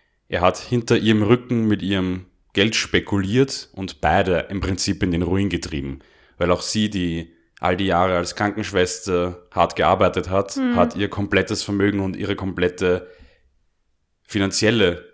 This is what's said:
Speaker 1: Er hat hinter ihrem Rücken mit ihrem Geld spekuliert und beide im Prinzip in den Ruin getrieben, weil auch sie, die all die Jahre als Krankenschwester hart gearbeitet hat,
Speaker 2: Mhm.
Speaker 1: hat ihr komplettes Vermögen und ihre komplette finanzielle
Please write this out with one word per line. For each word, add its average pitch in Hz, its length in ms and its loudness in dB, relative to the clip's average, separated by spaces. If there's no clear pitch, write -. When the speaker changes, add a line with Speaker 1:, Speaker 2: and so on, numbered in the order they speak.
Speaker 1:
Er 87 120 -4
hat 90 160 4
hinter 120 400 0
ihrem 107 260 4
Rücken 117 460 2
mit 98 140 0
ihrem 92 420 -2
Geld - 200 2
spekuliert 101 1000 0
und 95 260 -10
beide 87 480 2
im 98 120 -6
Prinzip 92 420 -2
in 92 80 0
den 87 120 0
Ruin 95 280 0
getrieben, 69 480 -6
weil 87 120 0
auch 87 120 2
sie, 107 260 -2
die 87 460 -4
all 90 160 0
die 98 100 -2
Jahre 90 300 2
als 87 180 -2
Krankenschwester 92 1160 -2
hart 87 260 0
gearbeitet 90 540 2
hat, 98 260 -2
Speaker 2:
Mhm. 254 200 0
Speaker 1:
hat 85 200 2
ihr 98 140 -2
komplettes 101 520 0
Vermögen 101 380 0
und 95 160 -4
ihre 101 180 -4
komplette 90 720 -2
finanzielle 98 880 0